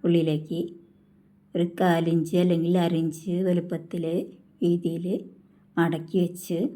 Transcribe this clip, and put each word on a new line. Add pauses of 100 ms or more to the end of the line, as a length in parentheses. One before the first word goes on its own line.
ഉള്ളിലേക്ക് (920)
ഒരു (140)
കാലിഞ്ച്
അല്ലെങ്കിൽ
അര
ഇഞ്ച് (140)
വലുപ്പത്തിൽ (560)
വീതിയിൽ (760)
മടക്കി
വെച്ച് (160)